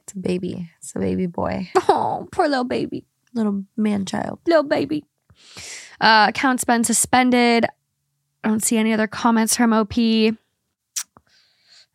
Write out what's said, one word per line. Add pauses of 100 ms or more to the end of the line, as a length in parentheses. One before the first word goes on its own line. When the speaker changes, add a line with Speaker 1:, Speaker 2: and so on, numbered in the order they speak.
Speaker 1:
It's
a
baby.
It's
a
baby
boy.
Speaker 2:
<laughs>
Oh,
poor
little
baby. (300)
Speaker 1:
Little (120)
man
child.
Speaker 2:
Little
baby. (960)
Uh,
account's
been
suspended. (800)
I
don't
see
any
other
comments
from
O
P. (1600)